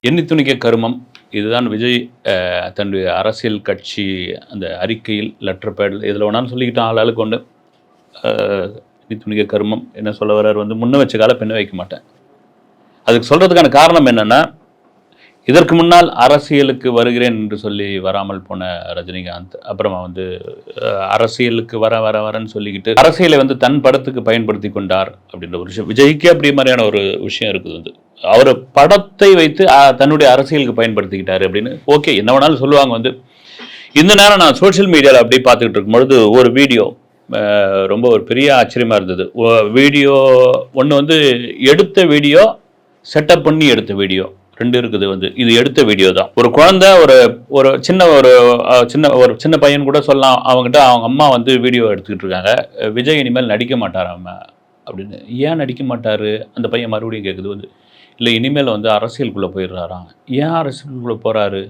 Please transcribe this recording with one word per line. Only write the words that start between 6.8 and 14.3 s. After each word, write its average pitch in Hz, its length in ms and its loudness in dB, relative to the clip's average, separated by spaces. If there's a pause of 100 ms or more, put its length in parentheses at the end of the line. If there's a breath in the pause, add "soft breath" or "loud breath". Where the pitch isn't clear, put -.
ஆள் 113 100 -4
ஆளுக்கு 113 280 -2
ஒண்ணு. 110 140 -6 (760)
அஹ், 101 560 -6 (300)
எண்ணி - 220 -14
துணிக்க 107 220 -4
கருமம். 104 480 -6
என்ன 107 200 -10
சொல்ல 104 220 -4
வர்றாரு 107 200 0
வந்து, 104 200 -6
"முன்ன 120 220 -2
வச்ச 135 220 -2
கால 110 200 2
பின்ன 110 140 -8
வைக்க 101 240 -8
மாட்டேன்." 90 260 -14 (1040)
அதுக்கு 120 240 0
சொல்றதுக்கான 170 380 4
காரணம் 151 380 4
என்னன்னா, 117 340 2 (1080 soft breath)